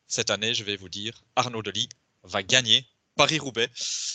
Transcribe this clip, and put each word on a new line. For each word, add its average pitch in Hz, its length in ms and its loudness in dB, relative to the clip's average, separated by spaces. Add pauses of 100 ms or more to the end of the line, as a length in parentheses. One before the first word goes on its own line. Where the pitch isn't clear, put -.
Cette 110 220 -2
année, 107 240 0
je 113 100 -4
vais 101 120 -4
vous 95 140 -12
dire 104 340 -10 (120)
Arnaud 120 260 0
Delis 104 280 -4 (340)
va 95 200 -2
gagner 123 420 4 (300)
Paris-Roubaix. 135 540 2 (460)